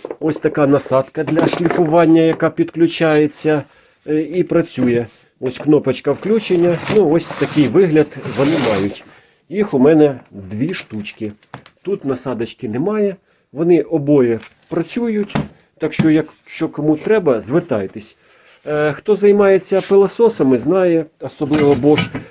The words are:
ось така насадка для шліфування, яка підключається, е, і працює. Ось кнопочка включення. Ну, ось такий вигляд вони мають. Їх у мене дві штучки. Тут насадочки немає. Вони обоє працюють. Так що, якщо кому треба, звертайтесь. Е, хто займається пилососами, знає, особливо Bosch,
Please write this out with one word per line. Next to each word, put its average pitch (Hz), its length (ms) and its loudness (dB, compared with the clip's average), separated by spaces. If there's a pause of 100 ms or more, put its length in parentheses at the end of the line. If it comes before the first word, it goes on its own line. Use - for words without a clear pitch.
(200)
ось 151 180 -4
така 151 300 0
насадка 135 560 0
для 151 240 0
шліфування, 165 760 2
яка 160 280 0
підключається, 156 1120 0 (440)
е, 151 140 -2
і 165 220 -2
працює. 127 640 0 (340)
Ось 127 180 -6
кнопочка 143 540 0
включення. 175 640 0 (180)
Ну, 196 140 4
ось 160 180 0
такий 143 400 0
вигляд 156 400 2 (300)
вони 139 160 0 (160)
мають. 101 340 -2 (460)
Їх 202 240 -4
у 139 60 0
мене 147 400 4 (120)
дві 104 420 -8
штучки. - 580 -10 (500)
Тут 196 240 -6
насадочки 127 640 -6
немає. 196 460 -2 (380)
Вони 170 280 2
обоє 139 580 2 (300)
працюють. 208 680 -4 (440)
Так 156 140 -6
що, - 160 2
якщо 156 600 -2
кому 151 260 -2
треба, 160 460 0
звертайтесь. 110 760 -6 (500)
Е, 151 260 -2
хто 208 220 0
займається 196 680 4
пилососами, 196 760 2
знає, 165 480 0 (140)
особливо 147 540 0
Bosch, 143 420 0 (160)